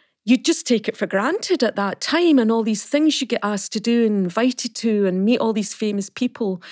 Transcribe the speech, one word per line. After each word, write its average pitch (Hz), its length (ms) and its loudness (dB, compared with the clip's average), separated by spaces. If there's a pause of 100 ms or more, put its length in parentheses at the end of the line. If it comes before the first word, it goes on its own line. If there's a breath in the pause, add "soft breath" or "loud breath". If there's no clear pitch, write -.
(260 loud breath)
you 247 120 4
just - 280 -2
take 220 220 0
it - 80 -8
for 202 100 -2
granted 294 560 -2
at 214 140 0
that 196 240 -4
time, 320 380 4
and 220 120 4
all 226 120 2
these 214 220 -2
things 302 360 2
you 254 60 -2
get 226 160 -4
asked 202 320 -4
to 208 60 -2
do 233 260 2
and 208 180 0
invited 240 520 -2
to 208 300 0
and 185 180 0
meet 240 140 2
all 226 140 0
these 202 220 -4
famous 202 340 -4
people. 208 640 -4